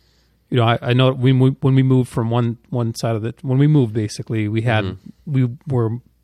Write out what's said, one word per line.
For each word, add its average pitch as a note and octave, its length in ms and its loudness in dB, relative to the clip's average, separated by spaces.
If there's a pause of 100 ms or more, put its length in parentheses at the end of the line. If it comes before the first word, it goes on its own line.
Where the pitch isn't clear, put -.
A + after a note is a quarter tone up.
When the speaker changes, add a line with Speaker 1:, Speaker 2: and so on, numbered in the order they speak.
(500)
Speaker 1:
You B2+ 80 0
know, A#2+ 60 4
I, A#2 180 2
I B2 120 -2
know C3 180 4
we C3 220 0
mo-, C3 260 2
when C3+ 160 2
we C3 80 4
moved C3 260 2
from A#2 220 -4
one, A#2 260 -2 (120)
one A#2 260 -4
side A#2 220 -4
of G#2 40 -6
the, A#2 200 -8
when C3 180 -2
we C#3+ 80 4
moved, C#3 260 2
basically, A2 540 -4
we A2 140 -2
had, A2 240 0
Speaker 2:
Mm-hmm. F#2 240 -10 (220)
Speaker 1:
we C3 180 2 (180)
were A#2+ 300 -2 (260)